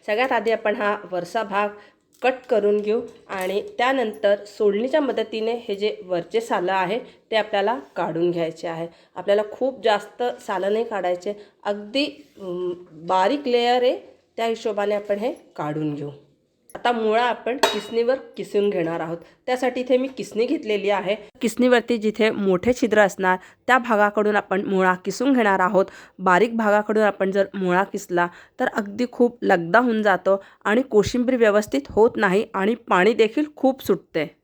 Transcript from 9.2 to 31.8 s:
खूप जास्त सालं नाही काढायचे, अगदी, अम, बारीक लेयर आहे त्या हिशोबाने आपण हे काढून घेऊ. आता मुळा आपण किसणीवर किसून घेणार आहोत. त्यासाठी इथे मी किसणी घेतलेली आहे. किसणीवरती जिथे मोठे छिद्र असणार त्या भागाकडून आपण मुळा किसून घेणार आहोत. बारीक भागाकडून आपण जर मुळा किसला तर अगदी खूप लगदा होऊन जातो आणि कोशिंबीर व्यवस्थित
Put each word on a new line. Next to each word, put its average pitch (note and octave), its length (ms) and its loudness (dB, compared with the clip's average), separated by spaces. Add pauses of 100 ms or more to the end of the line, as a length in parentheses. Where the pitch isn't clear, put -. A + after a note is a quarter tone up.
खूप B3+ 320 -6
जास्त G#3 380 0
सालं G#3 500 -4
नाही A3 120 -2
काढायचे, F#3+ 480 -4 (320)
अगदी, G#3 400 -2 (360)
अम, F3+ 320 -6 (200)
बारीक F#3+ 560 0
लेयर A#3+ 340 2
आहे D4+ 160 2 (380)
त्या A#3 100 -2
हिशोबाने G#3 480 -2
आपण G3+ 240 -2
हे B3 140 -4 (240)
काढून D3+ 380 -4
घेऊ. C#3+ 160 -10 (640)
आता A#3+ 180 -2
मुळा A3 300 0
आपण A#3+ 340 -4
किसणीवर A#3 580 0 (220)
किसून G3+ 340 0
घेणार E3+ 300 -2
आहोत. E3 160 -6 (300)
त्यासाठी B3+ 340 0
इथे B3+ 160 2
मी C4 120 0
किसणी A3 380 -4
घेतलेली G#3+ 440 -2
आहे. G3 260 0 (240)
किसणीवरती A#3+ 560 2
जिथे G#3+ 340 0
मोठे G3 420 0
छिद्र G#3+ 280 2
असणार F#3 380 2 (280)
त्या B3+ 120 4
भागाकडून G#3 580 2
आपण G3 240 -2
मुळा F#3 340 2
किसून B3 380 -2
घेणार G#3 280 2
आहोत. F#3+ 260 4 (320)
बारीक F#3+ 380 4
भागाकडून G#3+ 460 2
आपण G3 280 0
जर G3 240 0
मुळा F#3 300 2
किसला F3 440 -2 (320)
तर B3+ 60 0
अगदी G#3 460 -4
खूप A#3+ 300 0
लगदा F#3 360 4
होऊन A3+ 240 2
जातो G3 420 2 (200)
आणि A3 180 2
कोशिंबीर B3 540 2
व्यवस्थित G#3+ 440 2 (100)